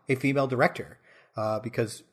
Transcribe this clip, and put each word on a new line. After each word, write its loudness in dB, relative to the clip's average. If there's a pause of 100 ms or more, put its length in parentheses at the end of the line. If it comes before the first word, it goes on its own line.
a 2
female 2
director, 0 (360)
uh, -2
because -4